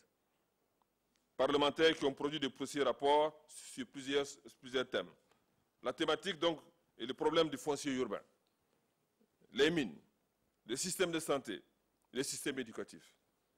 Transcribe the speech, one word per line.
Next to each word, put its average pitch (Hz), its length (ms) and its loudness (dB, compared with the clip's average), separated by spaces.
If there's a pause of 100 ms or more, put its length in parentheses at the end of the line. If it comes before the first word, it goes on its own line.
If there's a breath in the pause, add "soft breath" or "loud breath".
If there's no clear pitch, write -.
(1400)
parlementaires 143 580 4
qui 156 100 -4
ont 135 80 2
produit 147 260 -4
de 139 80 0
précieux 139 360 -4
rapports 143 500 4 (140)
sur - 400 -12
plusieurs, 139 400 -2 (320)
plusieurs 127 280 -2
thèmes. 90 220 -2 (720)
La 123 100 -2
thématique, 156 460 -2
donc, 165 220 2 (400)
est 113 60 -6
le 127 100 -6
problème 156 340 2
du 165 80 -6
foncier 143 360 -2
urbain, 113 280 -2 (1300)
les 147 200 4
mines, 117 260 -2 (720)
le 185 80 -4
système 180 360 -2
de 160 80 -2
santé, 127 440 -4 (480)
le 127 100 -4
système 139 380 -4
éducatif. 107 560 -12 (420)